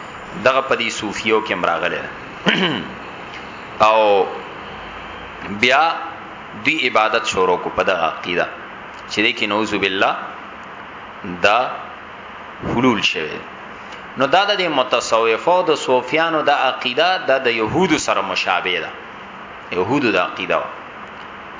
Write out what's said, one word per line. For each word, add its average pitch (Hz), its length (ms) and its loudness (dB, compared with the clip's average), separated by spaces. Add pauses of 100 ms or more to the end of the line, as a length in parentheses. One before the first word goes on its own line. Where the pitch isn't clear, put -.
(440)
دغه 131 160 6
په 127 160 0
دې 113 120 -2 (120)
صوفیو 110 460 2
کې 104 60 -4
هم 90 120 0
راغلی 85 340 0
ده. - 120 -8 (920)
<clears throat> - 880 -4
او 104 380 6 (1400)
بیا 135 180 6 (840)
دوی 156 120 2 (120)
عبادت 110 380 4
شروع 92 300 4
کو 85 140 -6
په 92 120 0
دغه 87 240 2
عقیده 82 400 -2 (640)
چې - 80 -2
دې 117 200 4
کې 110 100 0
نعوذ 104 260 0
بالله 98 400 2 (1300)
دا 104 160 6 (1160)
حلول 117 280 4
شوی. 80 360 -2 (800)
نو 135 80 4
دا 175 180 6
د 185 300 2
متصوفو 117 880 4
د 156 120 4
صوفیانو 151 680 2
د 139 80 4
عقیده 131 580 2 (180)
دا 135 120 4
د 123 180 0
يهودو 147 420 4
سره 101 240 2
مشابه 90 580 0
ده. 78 100 -6 (800)
يهودو 110 400 2
د 92 40 4
عقیده 87 420 0
وا 73 100 -2 (920)